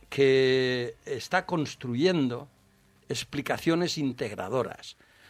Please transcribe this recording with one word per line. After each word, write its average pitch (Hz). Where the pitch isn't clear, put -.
que 131
está 175
construyendo 143
explicaciones 156
integradoras. 120